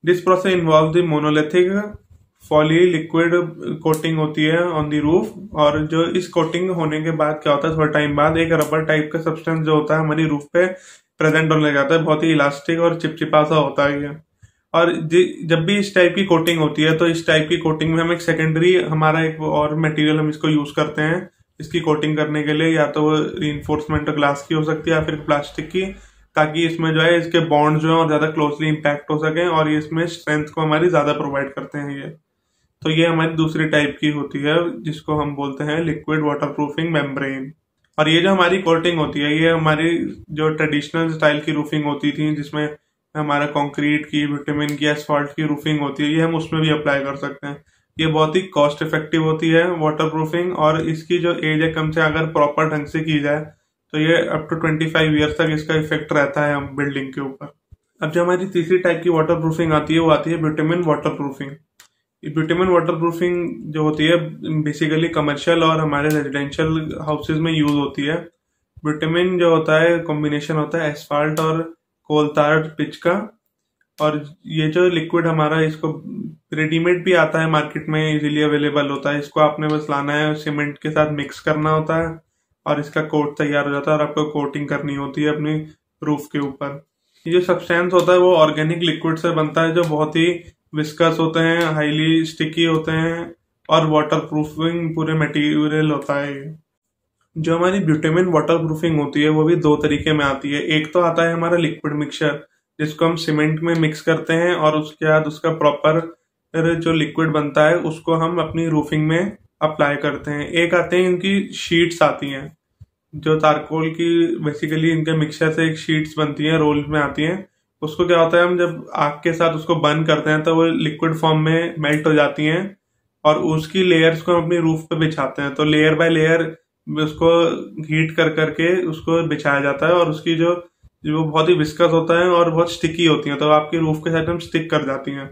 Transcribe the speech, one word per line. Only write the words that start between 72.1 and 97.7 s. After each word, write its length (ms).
तार 320
pitch 200
का, 180
और 240
ये 220
जो 200
liquid 380
हमारा 340
इसको 340
रेडीमेड 500
भी 120
आता 260
है 80
मार्केट 400
में, 260
easily 260
available 480
होता 220
है, 80
इसको 200
आपने 280
बस 220
लाना 240
है, 220
सीमेंट 420
के 140
साथ 220
mix 260
करना 300
होता 280
है 180
और 140
इसका 240
कोट 340
तैयार 280
हो 60
जाता 200
है 60
और 60
आपको 200
कोटिंग 440
करनी 280
होती 280
है 60
अपनी 240
रूफ 300
के 80
ऊपर। 320
ये 80
जो 80
सब्सटेंस 520
होता 200
है 60
वो 160
ऑर्गेनिक 440
लिक्विड 380
से 140
बनता 300
है, 120
जो 100
बहुत 320
ही 120
viscous 440
होते 200
हैं, 260
highly 600
sticky 400
होते 280
हैं 400
और 180
waterproofing 1080
पूरे 200
material 760
होता 280
है 160
ये। 180
जो 220
हमारी 240